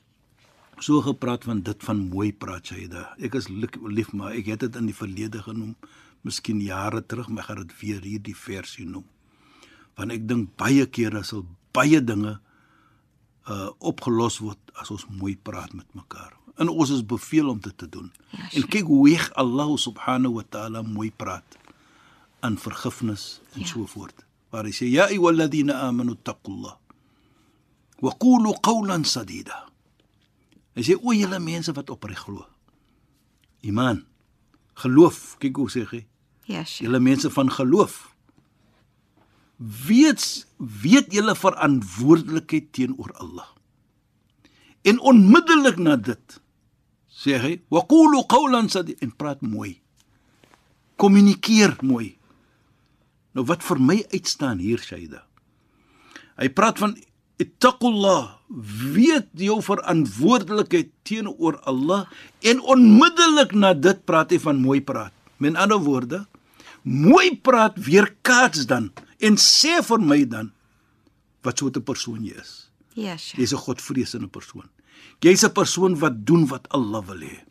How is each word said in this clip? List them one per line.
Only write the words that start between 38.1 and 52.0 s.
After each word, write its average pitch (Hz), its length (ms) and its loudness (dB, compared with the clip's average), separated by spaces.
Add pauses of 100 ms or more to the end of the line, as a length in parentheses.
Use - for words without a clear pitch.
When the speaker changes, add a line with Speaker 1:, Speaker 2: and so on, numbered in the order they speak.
Speaker 1:
Weet, 254 600 2 (100)
weet 135 560 2
julle 208 220 0
verantwoordelikheid 151 1400 0
teenoor 127 380 -6 (100)
Allah. 87 260 -18 (1400)
En 220 160 4
onmiddellik 269 800 8
na 156 160 4
dit 113 440 -8 (680)
sê - 320 -2
hy, 139 300 -4
"Wa 160 180 2
qulu 294 400 6
qawlan 247 420 2
sadida," 175 320 -6
en 120 140 -8
praat 143 260 -8
mooi. 107 380 -10 (1200)
Kommunikeer 202 840 6
mooi. 117 360 -4 (1160)